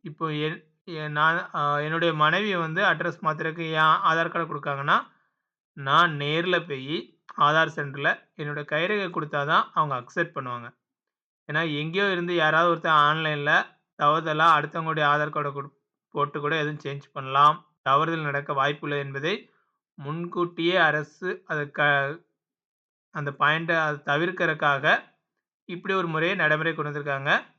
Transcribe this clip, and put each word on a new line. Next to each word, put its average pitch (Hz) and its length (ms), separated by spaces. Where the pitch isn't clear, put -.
இப்போ 160 160
என், 165 100
என் 151 220
நான், 160 200
ஆ, - 20
என்னுடைய 165 240
மனைவி 190 280
வந்து 165 240
அட்ரஸ் 170 380
மாத்துறதுக்கு 160 500
என் 156 320
ஆதார் 165 240
கார்டை 165 160
கொடுக்காங்கன்னா 147 480
நான் 151 360
நேர்ல 170 340
போய் 143 320
ஆதார் 156 300
சென்டர்ல 143 320
என்னோட 147 200
கைரேகை 185 420
கொடுத்தாதான் 156 500
அவங்க 147 240
அக்செப்ட் 170 360
பண்ணுவாங்க. 123 300
ஏன்னா 151 140
எங்கேயோ 165 260
இருந்து 175 260
யாராவது 156 320
ஒருத்தர் 165 340
ஆன்லைன்ல 151 460
தவறுதலா 156 440
அடுத்தவங்களுடைய 156 560
ஆதார் 147 220
கார்டை 147 200
கொடு-, 139 180
போட்டு 143 280
கூட 151 200
எதுவும் 147 220
சேஞ்ச் 139 300
பண்ணலாம், 139 420
தவறுதல் 156 420
நடக்க 143 300
வாய்ப்புள்ளது 147 460
என்பதை 139 280
முன்கூட்டியே 170 800
அரசு 151 420
அது 151 120
க-, 147 100
அந்த 143 220
பாயிண்ட்டை 165 460
அது 147 120
தவிர்க்கறதுக்காக 160 840
இப்படி 185 320
ஒரு 170 120
முறையை 165 300
நடைமுறை 156 320
கொண்டு 147 160
வந்திருக்காங்க. 143 420